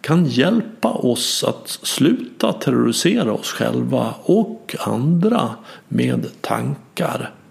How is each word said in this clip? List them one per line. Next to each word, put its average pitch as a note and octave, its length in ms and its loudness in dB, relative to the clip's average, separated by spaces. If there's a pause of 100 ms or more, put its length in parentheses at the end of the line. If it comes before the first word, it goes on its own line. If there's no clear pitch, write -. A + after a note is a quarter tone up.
kan E3+ 240 2
hjälpa A#2+ 640 2
oss - 540 0
att - 400 -4
sluta - 680 2
terrorisera A#2+ 800 2
oss - 180 -6
själva A#2+ 600 -2 (100)
och - 560 0
andra D#3 720 2 (380)
med B2 400 0 (140)
tankar. - 920 -4 (200)